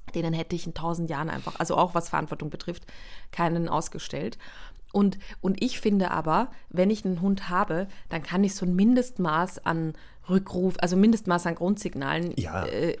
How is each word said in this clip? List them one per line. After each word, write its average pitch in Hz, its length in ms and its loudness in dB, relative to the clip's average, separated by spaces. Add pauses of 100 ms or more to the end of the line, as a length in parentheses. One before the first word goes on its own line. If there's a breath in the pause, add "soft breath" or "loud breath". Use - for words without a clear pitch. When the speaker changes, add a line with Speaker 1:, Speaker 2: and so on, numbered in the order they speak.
(140)
Speaker 1:
denen 165 180 0
hätte 165 220 -2
ich 170 120 -4
in 165 80 -6
tausend 170 360 -2
Jahren 156 200 -4
einfach, - 280 -6
also - 180 0
auch 175 180 4
was 170 160 0
Verantwortung 156 400 -2
betrifft, - 340 -10 (480 loud breath)
keinen 170 360 0
ausgestellt. 160 680 -4 (540 loud breath)
Und, 196 260 4 (220 loud breath)
und 190 220 0
ich - 180 -2
finde 202 320 2
aber, 160 380 0 (200 loud breath)
wenn 185 200 4
ich 214 140 -2
einen 185 160 0
Hund 196 280 2
habe, 180 400 0 (200 loud breath)
dann 165 140 -4
kann 185 220 2
ich 196 100 2
so - 120 -4
ein 180 100 2
Mindestmaß 185 920 4
an 160 280 -2 (340 loud breath)
Rückruf, 185 500 2
also 180 180 2
Mindestmaß 190 500 4
an 170 100 0
Grundsignalen, 170 800 -2
Speaker 2:
Ja. 87 300 -2
Speaker 1:
äh, 135 340 -2